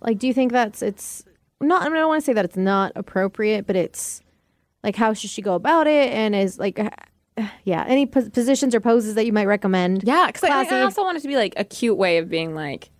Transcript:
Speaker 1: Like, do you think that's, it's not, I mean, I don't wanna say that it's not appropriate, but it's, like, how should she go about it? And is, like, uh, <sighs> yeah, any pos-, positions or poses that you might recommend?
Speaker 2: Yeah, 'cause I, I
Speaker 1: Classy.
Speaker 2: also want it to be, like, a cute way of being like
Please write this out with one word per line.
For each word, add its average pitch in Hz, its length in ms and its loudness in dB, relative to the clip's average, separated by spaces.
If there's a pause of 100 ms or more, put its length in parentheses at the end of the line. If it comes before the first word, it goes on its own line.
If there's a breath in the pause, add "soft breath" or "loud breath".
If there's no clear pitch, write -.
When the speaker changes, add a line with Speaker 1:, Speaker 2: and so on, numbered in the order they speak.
Speaker 1:
Like, 226 180 -2
do 247 100 -2
you 262 60 2
think 254 180 2
that's, 240 300 0
it's - 420 -8 (360)
not, 330 220 2
I - 40 -2
mean, 320 100 -2
I 320 40 2
don't 320 80 2
wanna 311 120 0
say 285 120 0
that 214 120 0
it's 175 120 -6
not 196 380 0
appropriate, 196 720 -2
but 196 100 -2
it's, - 440 -4 (640)
like, 202 120 -4
how 220 180 2
should 208 160 -10
she 214 120 -12
go 196 120 -2
about 302 320 2
it? 294 260 2
And 214 240 0
is, 196 220 -2
like, 196 200 -4
uh, 214 120 -2 (460)
<sighs> 208 280 -8
yeah, 165 240 0
any 269 180 2
pos-, 247 240 0
positions 254 440 2
or 226 60 4
poses 226 360 2
that 220 100 2
you 233 60 0
might 208 140 2
recommend? 190 580 0
Speaker 2:
Yeah, 294 280 4
'cause - 120 -6
I, 285 160 2
I 262 40 0
Speaker 1:
Classy. 370 180 0
Speaker 2:
also 403 200 0
want 359 160 -2
it 285 40 -12
to 285 60 -8
be, 277 80 0
like, 214 200 0
a 202 80 -2
cute 226 320 -2
way 175 220 2
of 165 100 -4
being 165 260 -4
like 147 460 -10